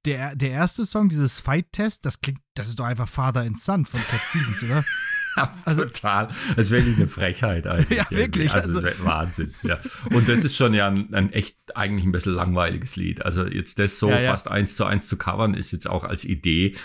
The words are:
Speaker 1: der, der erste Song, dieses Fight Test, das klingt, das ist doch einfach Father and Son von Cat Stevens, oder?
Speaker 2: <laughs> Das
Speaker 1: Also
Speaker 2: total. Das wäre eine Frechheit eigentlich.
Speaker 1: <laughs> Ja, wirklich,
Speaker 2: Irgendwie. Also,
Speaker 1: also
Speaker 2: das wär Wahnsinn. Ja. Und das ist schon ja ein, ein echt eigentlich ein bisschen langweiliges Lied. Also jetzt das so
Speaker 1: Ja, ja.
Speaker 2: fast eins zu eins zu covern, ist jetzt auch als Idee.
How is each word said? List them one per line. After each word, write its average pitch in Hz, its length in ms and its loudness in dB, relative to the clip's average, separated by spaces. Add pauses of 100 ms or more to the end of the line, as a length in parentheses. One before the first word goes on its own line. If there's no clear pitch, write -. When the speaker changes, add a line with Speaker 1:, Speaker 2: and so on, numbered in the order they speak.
Speaker 1:
der, 139 280 -4
der 135 160 -2
erste 170 340 0
Song, 208 240 2
dieses 147 320 2
Fight 156 300 0
Test, - 340 -4
das - 160 -4
klingt, 139 200 -6 (140)
das 107 140 -6
ist 117 120 -6
doch 123 40 -4
einfach 120 240 -2
Father 131 340 0
and 113 180 -4
Son 190 260 0
von 120 140 -6
Cat 110 200 -2 (100)
Stevens, 120 340 -2
oder? 139 240 2
Speaker 2:
<laughs> - 60 -2 (420)
Das 139 300 -4
Speaker 1:
Also 156 200 2
Speaker 2:
total. 104 420 0 (260)
Das 107 160 4
wäre 123 180 6
eine 147 200 4
Frechheit 92 580 -2
eigentlich. 87 240 2
Speaker 1:
<laughs> 240 80 4
Ja, 202 140 0
wirklich, - 80 2
Speaker 2:
Irgendwie. 185 300 2
Also, 87 180 2
Speaker 1:
also 85 140 0
Speaker 2:
das 87 180 0
wär 90 40 -4
Wahnsinn. 80 480 -2 (120)
Ja. 85 160 -2 (320)
Und 120 160 6
das 120 160 4
ist 139 100 0
schon 117 200 4
ja 101 120 4
ein, 98 260 0
ein 98 200 2
echt - 240 -2 (180)
eigentlich 98 320 0
ein 92 60 4
bisschen 90 220 0
langweiliges 87 600 0
Lied. 87 300 -4
Also 90 200 0
jetzt 92 360 -4
das 101 180 0
so 104 120 2
Speaker 1:
Ja, 123 100 4
ja. 127 100 2
Speaker 2:
fast - 160 -4
eins 101 300 -2
zu 107 80 0
eins 101 240 0
zu - 80 -2
covern, 101 380 0
ist 92 180 -4
jetzt 85 160 -6
auch 90 160 -2
als - 200 -6
Idee. 87 600 2